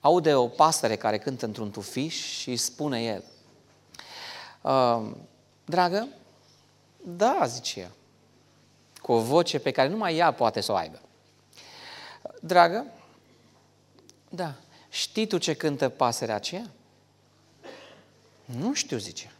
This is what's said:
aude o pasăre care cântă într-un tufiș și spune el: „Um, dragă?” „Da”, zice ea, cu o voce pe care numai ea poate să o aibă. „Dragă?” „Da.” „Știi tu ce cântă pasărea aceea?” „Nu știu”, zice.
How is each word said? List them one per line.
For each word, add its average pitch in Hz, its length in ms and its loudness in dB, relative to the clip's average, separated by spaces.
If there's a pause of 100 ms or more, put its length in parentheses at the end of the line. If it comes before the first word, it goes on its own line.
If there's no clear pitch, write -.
aude 156 340 6
o 127 120 4
pasăre 120 500 2
care 107 220 0
cântă 127 260 -6
într-un 107 260 -6
tufiș 131 440 -6
și - 420 -6
spune 127 460 -2
el: 107 220 -4 (1500)
„Um, 117 440 2 (480)
dragă?” 180 440 0 (880)
„Da”, 233 500 0
zice 120 340 -8
ea, 90 100 -14 (1120)
cu - 100 0
o 117 60 6
voce 147 400 2
pe 139 120 -2
care 131 180 4
numai 185 280 -2
ea 160 160 4
poate 113 280 0
să 104 120 -4
o - 20 0
aibă. 80 260 -4 (1400)
„Dragă?” 175 460 4 (1400)
„Da.” 165 260 -6 (340)
„Știi - 380 -2
tu 202 120 0
ce 160 160 0
cântă 143 340 0
pasărea 120 460 0
aceea?” 175 360 -6 (1700)
„Nu 147 300 -4
știu”, - 220 -4
zice. 95 440 -10